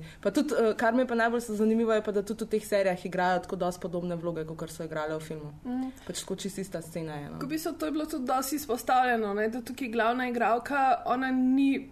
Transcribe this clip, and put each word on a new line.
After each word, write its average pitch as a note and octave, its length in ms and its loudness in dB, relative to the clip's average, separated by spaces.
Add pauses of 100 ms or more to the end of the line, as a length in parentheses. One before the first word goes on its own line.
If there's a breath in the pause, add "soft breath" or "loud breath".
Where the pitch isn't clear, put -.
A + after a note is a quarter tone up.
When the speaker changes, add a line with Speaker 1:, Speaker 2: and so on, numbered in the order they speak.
(180 loud breath)
Speaker 1:
Pa G3+ 120 -2
tudi, C#4+ 240 2
eh, G#3+ 200 4
kar A#3 180 2
mi B3 80 4
je B3+ 60 4
pa A#3+ 100 -2
najbolj A#3 260 2
zanimivo, A3 500 2
je A3 80 4
pa, G#3+ 120 -2
da G3+ 100 2
tudi A3 220 -4
v G#3+ 40 -4
teh G#3+ 140 0
serijah F#3+ 400 2
igrajo F3+ 380 2
tako F#3 160 -6
dosti F3 240 -2
podobne F3 360 -4
vloge, D#3+ 280 -4
kakor D#3+ 240 -8
so - 160 -10
igrale D#3 300 -4
v D#3 60 -4
filmu. D#3 320 -10 (100)
Speaker 2:
Mhm. C4 280 -4 (120)
Speaker 1:
Pač - 180 -8
tako - 160 -6
čisto G3 240 -6
ista F#3 200 -8
scena D#3+ 340 -8
je, C#3+ 120 -8
no. D#3+ 120 -10
Speaker 2:
Ko C4+ 80 -6
v - 20 -6
bistvu D#4 260 -4
to D#4+ 120 -4
je D4+ 60 -2
bilo D4+ 140 -2
tudi D4+ 200 -6
dosti C4+ 300 0
izpostavljeno, B3 800 2
ne, G#3+ 140 2
da A#3+ 120 -4
tukaj B3 280 -6
glavna A#3 400 2
igralka, A#3+ 760 2
ona C4 280 2
ni C4 600 4